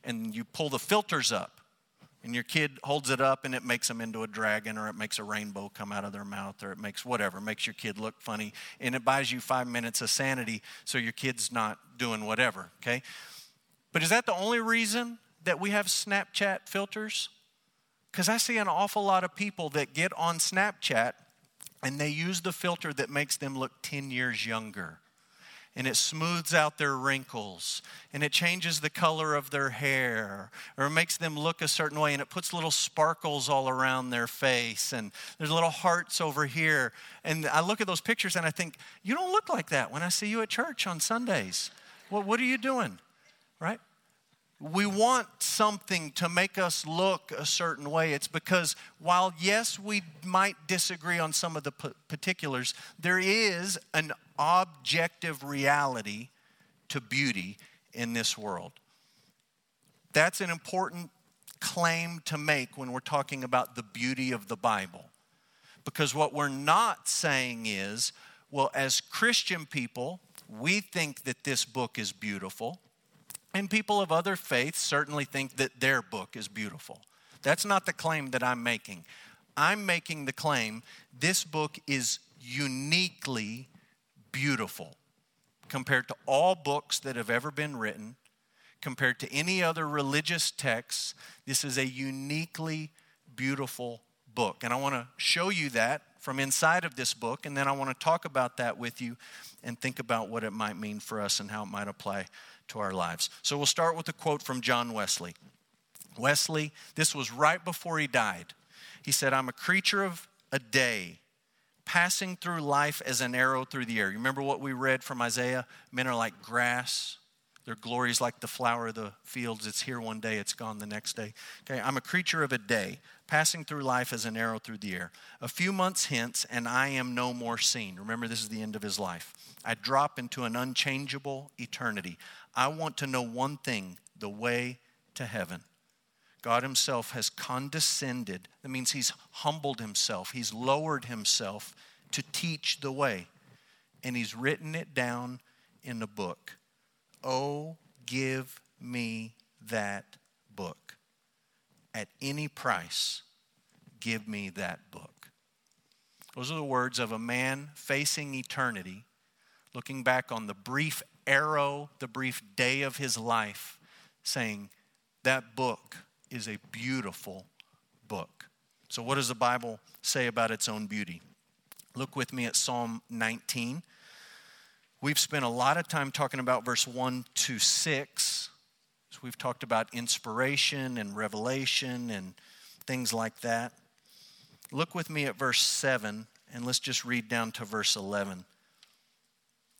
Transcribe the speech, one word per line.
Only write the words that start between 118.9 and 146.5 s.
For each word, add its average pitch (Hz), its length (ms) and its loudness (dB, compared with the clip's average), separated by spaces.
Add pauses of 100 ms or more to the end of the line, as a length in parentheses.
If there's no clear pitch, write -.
the 104 180 -8 (100)
fields. 113 440 -6
It's - 160 -4
here 123 160 -6
one 110 200 -6
day, 110 180 0
it's 101 160 -2
gone 110 260 -8
the 104 60 -8
next 104 300 -6
day." 110 180 -8 (280)
Okay, 131 200 -4
"I'm 135 160 0
a 123 40 -2
creature 170 420 0
of 135 80 0
a 127 60 4
day, 101 420 0 (280)
passing 156 380 2
through 147 180 -6
life 127 300 0
as 113 120 -4
an 113 120 -4
arrow 113 220 -2
through 110 200 -10
the 98 160 -6
air. 90 160 -8 (280)
A - 80 -8
few 180 240 0
months 185 340 2
hence, 120 400 0
and 120 220 -4
I 127 220 2
am 127 260 -2
no 123 180 0
more 117 240 -4
seen." 101 400 0
Remember, 113 300 -4
this 113 140 -4
is 107 80 -6
the 110 120 -6
end 107 140 -6
of 104 60 -8
his 101 180 -2
life. 90 340 -6 (300)
"I 117 120 -2
drop 135 440 2
into 123 240 -6
an 113 120 -2
unchangeable 135 1000 -2
eternity. 104 600 -4 (360)
I 127 140 4
want 156 300 -4
to 143 100 -2
know 131 140 2
one 127 360 -2
thing, 95 400 -4 (180)
the 104 140 -8
way 120 500 -2 (360)
to 127 100 -6
heaven." 92 380 -6 (800)
God 120 220 2
himself 127 480 0
has 113 180 -2
condescended. 127 1200 -2 (140)
That 135 60 -10
means 127 240 0
he's 131 180 0 (200)
humbled 143 480 -2
himself. 104 520 -2
He's 117 200 -4
lowered 135 540 0
himself 104 680 -2 (380)
to 143 100 -2
teach - 560 -4
the 139 120 -4
way. 131 360 0 (760)
And 123 160 -4
he's 113 160 -4
written 151 400 -2
it 160 220 -8
down 123 440 -2 (440)
in 120 160 -8
the 110 80 -6
book. 101 500 -8 (680)